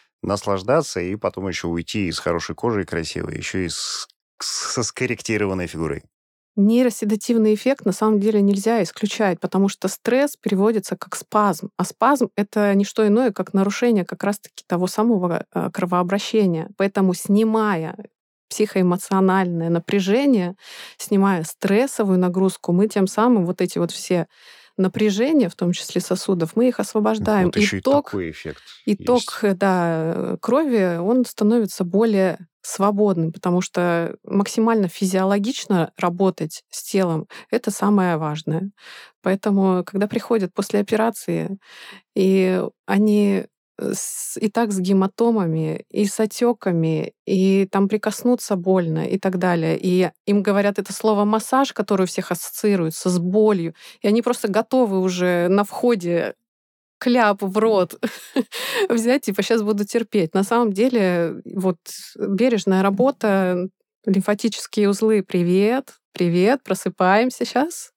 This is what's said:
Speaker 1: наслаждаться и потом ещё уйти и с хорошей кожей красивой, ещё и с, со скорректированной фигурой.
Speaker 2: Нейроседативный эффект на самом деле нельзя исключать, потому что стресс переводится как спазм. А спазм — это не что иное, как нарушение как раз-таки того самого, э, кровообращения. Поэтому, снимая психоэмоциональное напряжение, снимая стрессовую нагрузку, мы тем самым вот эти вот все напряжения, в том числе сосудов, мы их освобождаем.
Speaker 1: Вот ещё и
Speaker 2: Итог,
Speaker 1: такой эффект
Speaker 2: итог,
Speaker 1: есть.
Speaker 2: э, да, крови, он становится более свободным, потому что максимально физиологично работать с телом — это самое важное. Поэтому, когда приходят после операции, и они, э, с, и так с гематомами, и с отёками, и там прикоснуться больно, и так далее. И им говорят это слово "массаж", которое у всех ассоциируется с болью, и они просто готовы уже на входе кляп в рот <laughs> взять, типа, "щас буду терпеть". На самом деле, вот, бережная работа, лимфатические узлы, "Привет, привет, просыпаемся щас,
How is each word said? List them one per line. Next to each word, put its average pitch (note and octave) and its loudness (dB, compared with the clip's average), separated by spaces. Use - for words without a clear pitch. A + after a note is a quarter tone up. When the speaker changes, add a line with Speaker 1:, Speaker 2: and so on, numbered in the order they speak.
Speaker 1:
наслаждаться G2+ -2
и F#2 -4
потом F#2+ -4
ещё F2 -6
уйти E2+ -4
и E2 -4
с E2+ -6
хорошей E2+ -4
кожей G#2+ -2
красивой, E2+ -6
ещё - -8
и F2+ -2
с, - -8
со - -6
скорректированной G#2 -4
фигурой. D#2+ -6
Speaker 2:
Нейроседативный G#3+ 2
эффект B3+ -2
на F#3+ 0
самом G#3+ 2
деле G#3 2
нельзя G3+ 2
исключать, G3 -2
потому F#3+ 0
что - -6
стресс C4 -2
переводится G3+ 0
как - -14
спазм. - -2
А G3 0
спазм — B3 0
это G3+ 0
не G3 4
что A3 0
иное, A3 4
как - -8
нарушение G3+ 2
как - -10
раз-таки - -6
того F3+ -2
самого, G3+ 0
э, F#3 -2
кровообращения. F3+ 0
Поэтому, G3 0
снимая G#3 0
психоэмоциональное F#3+ 0
напряжение, G3 0
снимая G3 2
стрессовую G3+ 0
нагрузку, F3+ 0
мы F#3+ 4
тем G3+ 0
самым G#3+ 2
вот F3+ -4
эти F3 -2
вот E3+ -2
все E3+ -2
напряжения, G#3+ 2
в E3+ -8
том F3 0
числе - -4
сосудов, F3 -2
мы A#3+ 4
их A#3+ -2
освобождаем. G#3+ 0
Speaker 1:
Вот F3+ 0
ещё G#3 0
и - -4
Speaker 2:
Итог, C#4+ 2
Speaker 1:
такой F2+ -6
эффект - -12
Speaker 2:
итог, A3 0
Speaker 1:
есть. - -6
Speaker 2:
э, G3+ 2
да, E3+ 0
крови, A#3 0
он A#3 2
становится G#3+ 0
более F#3+ 2
свободным, G3 0
потому F3+ 0
что E3+ -2
максимально G#3+ 0
физиологично F#3+ 0
работать F3 -2
с - -12
телом — E3+ -2
это A#3 -2
самое G3 2
важное. D#3 -4
Поэтому, F#3+ 2
когда G3 -2
приходят A3 -2
после G3+ -2
операции, G3 -2
и F#3 2
они, G3+ 2
э, - -4
с, - -10
и A3 -2
так A3+ 0
с F#3+ -2
гематомами, F#3+ 0
и G#3 0
с - -4
отёками, F#3 0
и F#3+ 4
там G3 2
прикоснуться G#3+ -2
больно, E3+ 0
и G3 -2
так F#3 -2
далее. E3+ 0
И F#3 2
им G3+ 2
говорят G3+ 0
это G3 -6
слово G#3 2
"массаж", A3 0
которое G3 0
у - -2
всех - -6
ассоциируется F3+ -2
с F3+ 2
болью, F#3 2
и G#3 2
они A3+ 4
просто A#3 -2
готовы G#3 2
уже F3+ 0
на G3+ 4
входе F3+ 0
кляп A3+ 2
в G3 -2
рот G#3 2
<laughs> - -4
взять, A#3+ 2
типа, G3+ -2
"щас A3+ 2
буду G#3 0
терпеть". G#3+ -2
На F#3+ 2
самом A#3 2
деле, F#3 0
вот, F#3 -2
бережная G3 2
работа, G3 0
лимфатические G#3 0
узлы, G#3+ 2
"Привет, F#3+ 0
привет, F3+ 2
просыпаемся G3 0
щас, - -4